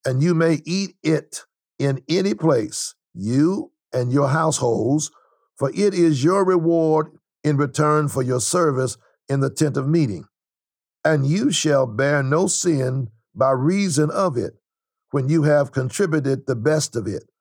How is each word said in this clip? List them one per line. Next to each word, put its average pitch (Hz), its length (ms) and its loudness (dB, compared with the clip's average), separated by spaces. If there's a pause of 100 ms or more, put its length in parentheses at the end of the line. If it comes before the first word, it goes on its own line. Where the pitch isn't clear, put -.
And 131 180 0
you 175 120 2
may 160 300 2
eat 185 380 -6
it - 420 -2 (340)
in 139 300 -2
any 190 260 0
place, 131 600 -2 (200)
you 143 580 0 (200)
and 123 200 -2
your 139 160 2
households, 135 840 0 (440)
for 135 200 -2
it 196 200 0
is 160 300 2
your 190 200 4
reward 160 760 0 (260)
in 147 120 2
return 151 520 2
for 135 140 -4
your 123 180 -2
service 135 560 0 (320)
in 139 120 -2
the 135 100 0
tent 147 260 -2
of 135 100 -2
meeting. 139 400 0 (760)
And 147 220 2
you 214 240 0
shall 139 360 0
bear 139 360 0
no 151 240 0
sin 135 640 -2 (240)
by 131 160 2
reason 151 600 0
of 180 260 -2
it, 101 220 -6 (540)
when 135 160 -2
you 156 160 2
have 147 260 2
contributed 147 760 -2
the 127 100 -2
best 147 400 -2
of 104 100 -4
it. 98 240 -8 (100)